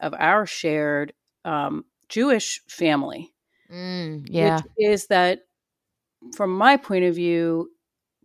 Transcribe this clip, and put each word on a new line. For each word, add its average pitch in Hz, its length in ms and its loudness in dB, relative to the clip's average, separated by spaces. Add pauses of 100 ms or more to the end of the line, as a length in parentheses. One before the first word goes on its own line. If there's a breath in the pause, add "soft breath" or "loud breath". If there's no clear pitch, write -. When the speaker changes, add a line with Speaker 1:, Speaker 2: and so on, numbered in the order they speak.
Speaker 1:
of 156 180 -6
our 185 280 2
shared, 151 640 -2 (320)
um, 151 400 -4 (240)
Jewish 240 600 0
family. 156 640 -2 (400)
Speaker 2:
Mm, 175 560 -8
yeah. 160 280 2
Speaker 1:
Which 156 80 -4 (140)
is 208 300 2
that, 180 320 2 (960)
from 185 220 -2
my 247 200 6
point 196 280 0
of 175 100 2
view, 170 560 0 (540)